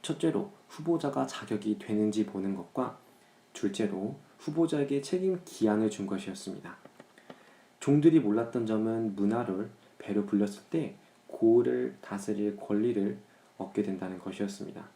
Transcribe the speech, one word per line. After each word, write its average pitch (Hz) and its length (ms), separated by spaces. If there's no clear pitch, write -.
첫째로 - 480
후보자가 151 580
자격이 107 520
되는지 107 460
보는 98 300
것과 120 440
둘째로 101 640
후보자에게 147 640
책임 185 420
기한을 107 460
준 101 160
것이었습니다. 98 680
종들이 147 400
몰랐던 113 460
점은 110 500
문화를 104 540
배로 101 260
불렸을 101 460
때 151 260
고을을 127 760
다스릴 101 560
권리를 104 640
얻게 104 240
된다는 92 360
것이었습니다. 98 760